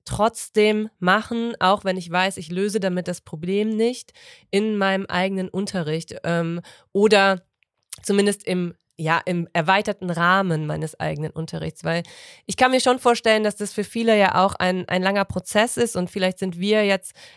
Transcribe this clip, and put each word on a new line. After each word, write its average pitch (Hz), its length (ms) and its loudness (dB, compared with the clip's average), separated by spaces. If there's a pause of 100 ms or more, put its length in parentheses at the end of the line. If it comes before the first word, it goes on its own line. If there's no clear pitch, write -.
trotzdem 214 840 0 (100)
machen, 220 600 0
auch 196 240 2
wenn 190 100 -2
ich 175 160 -10
weiß, 185 240 0
ich 160 160 -12
löse 196 300 -2
damit 180 260 -2
das 180 140 -8
Problem 190 480 -4
nicht 226 420 -2 (400)
in 214 260 0
meinem 190 280 0
eigenen 185 420 -2
Unterricht, 165 800 -4
ähm, 170 340 -2 (320)
oder 196 520 4 (600)
zumindest 202 420 0
im, 180 280 -2 (240)
ja, 160 280 0
im 175 280 -2
erweiterten 190 560 0
Rahmen 170 580 2
meines 151 320 -6
eigenen 156 320 -6
Unterrichts, 160 540 -8
weil 165 180 -2 (420)
ich - 120 -8
kann 254 140 6
mir 262 100 2
schon 254 180 2
vorstellen, 226 440 4
dass 208 120 0
das 208 180 -8
für 208 120 -4
viele 226 320 2
ja 185 260 4
auch 196 120 0
ein, 185 340 -2
ein 185 120 0
langer 196 220 0
Prozess 208 540 -2
ist 233 180 0
und 180 140 -4
vielleicht 185 300 -2
sind 180 200 -6
wir 208 260 2
jetzt 196 280 -2 (240)